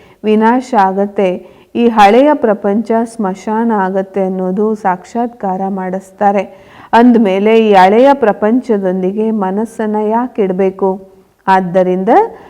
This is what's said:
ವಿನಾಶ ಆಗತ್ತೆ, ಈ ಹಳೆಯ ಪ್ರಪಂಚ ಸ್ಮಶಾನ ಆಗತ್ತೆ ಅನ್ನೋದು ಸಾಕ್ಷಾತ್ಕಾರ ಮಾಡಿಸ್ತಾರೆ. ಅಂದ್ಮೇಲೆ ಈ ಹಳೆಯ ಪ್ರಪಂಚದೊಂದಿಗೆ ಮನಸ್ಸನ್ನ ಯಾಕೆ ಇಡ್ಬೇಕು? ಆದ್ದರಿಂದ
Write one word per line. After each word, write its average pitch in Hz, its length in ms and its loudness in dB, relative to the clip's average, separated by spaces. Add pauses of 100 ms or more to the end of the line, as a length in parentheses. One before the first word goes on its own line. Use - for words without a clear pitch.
(240)
ವಿನಾಶ 226 540 0
ಆಗತ್ತೆ, 190 680 -2 (280)
ಈ 233 140 2
ಹಳೆಯ 226 460 4
ಪ್ರಪಂಚ 220 580 -2 (120)
ಸ್ಮಶಾನ 220 720 -4
ಆಗತ್ತೆ 190 480 -4
ಅನ್ನೋದು 190 500 -2
ಸಾಕ್ಷಾತ್ಕಾರ 202 920 -6
ಮಾಡಿಸ್ತಾರೆ. 196 1000 -6 (220)
ಅಂದ್ಮೇಲೆ 226 760 4
ಈ 208 40 4
ಹಳೆಯ 202 400 6
ಪ್ರಪಂಚದೊಂದಿಗೆ 208 1160 -2
ಮನಸ್ಸನ್ನ 214 680 -4 (120)
ಯಾಕೆ 240 340 -2
ಇಡ್ಬೇಕು? 190 680 -4 (380)
ಆದ್ದರಿಂದ 185 600 0 (420)